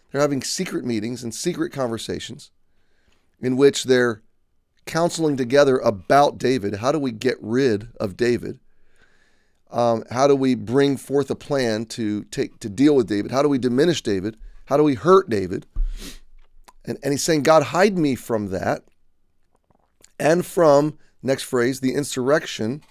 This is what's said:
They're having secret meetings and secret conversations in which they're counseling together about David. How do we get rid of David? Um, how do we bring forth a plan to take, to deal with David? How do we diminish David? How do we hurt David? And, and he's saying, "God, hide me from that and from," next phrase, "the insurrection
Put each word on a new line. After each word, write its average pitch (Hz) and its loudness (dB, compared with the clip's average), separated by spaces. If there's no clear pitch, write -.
They're 139 -2
having 143 0
secret - -6
meetings 120 -6
and 117 -10
secret 160 -6
conversations 113 -8
in 127 -2
which 139 4
they're 123 2
counseling 160 -2
together 131 4
about 123 2
David. 110 -2
How 113 -2
do 156 -2
we 135 -4
get 113 -2
rid 117 0
of 98 -6
David? 120 -2
Um, 120 0
how 131 2
do 143 6
we 131 0
bring 123 0
forth 135 -2
a 113 -2
plan 117 -2
to 104 -6
take, - -8
to 113 -8
deal 135 4
with 123 4
David? 101 -2
How 127 0
do 147 2
we 143 0
diminish 127 0
David? 101 -4
How 131 -2
do 147 4
we 147 2
hurt 175 4
David? 95 -4
And, 117 -6
and 139 -2
he's 135 -4
saying, 156 0
"God, 156 6
hide 185 2
me 147 0
from 107 -4
that 95 -4
and 170 2
from," 151 4
next 131 -2
phrase, 127 0
"the 127 0
insurrection 135 -4